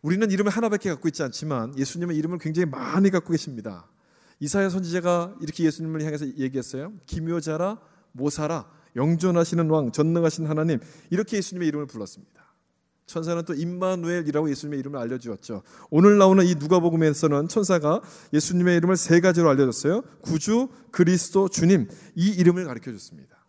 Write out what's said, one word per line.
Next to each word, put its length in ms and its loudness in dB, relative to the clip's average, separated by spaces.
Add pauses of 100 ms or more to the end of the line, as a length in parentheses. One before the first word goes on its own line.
우리는 280 0
이름을 220 0
하나밖에 380 -2
갖고 180 -4
있지 140 -4
않지만 560 -6
예수님은 380 -4
이름을 220 -2
굉장히 280 -2
많이 420 0
갖고 240 0
계십니다. 560 -8 (520)
이사야 280 0
선지자가 720 -2
이렇게 240 -6
예수님을 380 -2
향해서 240 -6 (100)
얘기했어요. 560 -6 (140)
"기묘자라, 720 -4 (320)
모사라, 580 -6 (240)
영존하시는 760 0
왕, 200 0
전능하신 560 0
하나님." 340 -2 (280)
이렇게 300 -2
예수님의 300 -4
이름을 180 -4
불렀습니다. 480 -14 (720)
천사는 380 -4
또 100 -6
임마누엘이라고 960 -2
예수님의 300 -6
이름을 180 -10
알려주었죠. 640 -8 (280)
오늘 260 8
나오는 280 8
이 100 4
누가복음에서는 920 2
천사가 520 0 (320)
예수님의 460 2
이름을 180 2
세 240 4
가지로 300 4
알려줬어요. 520 2 (200)
구주, 460 0 (220)
그리스도, 580 2
주님, 400 2 (260)
이 160 0
이름을 340 2
가르쳐줬습니다. 720 -14 (120)